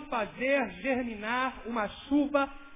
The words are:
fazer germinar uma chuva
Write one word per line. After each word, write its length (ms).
fazer 640
germinar 840
uma 220
chuva 420